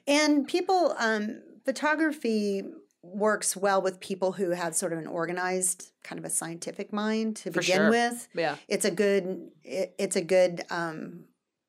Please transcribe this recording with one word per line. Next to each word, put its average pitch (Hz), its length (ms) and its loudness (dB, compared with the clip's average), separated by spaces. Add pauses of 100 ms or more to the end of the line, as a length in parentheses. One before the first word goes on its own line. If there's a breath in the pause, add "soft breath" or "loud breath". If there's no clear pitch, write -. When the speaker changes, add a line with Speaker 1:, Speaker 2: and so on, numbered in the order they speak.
Speaker 1:
And 294 400 4
people, 359 520 2
um, 214 420 -2 (240)
photography 240 1000 0 (400)
works 208 540 0
well 196 260 2
with 185 160 -2
people 185 340 -2
who 185 180 -2
have 170 260 -2
sort 180 160 -2
of 165 80 -2
an 156 80 -8
organized, 180 840 -2 (140)
kind - 160 -10
of 160 40 -8
a 160 60 -8
scientific 170 600 -6
mind 214 440 -2
to - 140 -10
Speaker 2:
For 175 100 -2
Speaker 1:
begin 180 180 2
Speaker 2:
sure. - 120 6
Speaker 1:
with. 240 440 0
Speaker 2:
Yeah. 156 220 0 (120)
Speaker 1:
It's 202 160 0
a 208 80 2
good, 190 580 0 (140)
it, 143 340 -4
it's 196 160 0
a 202 80 2
good, 180 480 4
um, 170 540 -6 (440)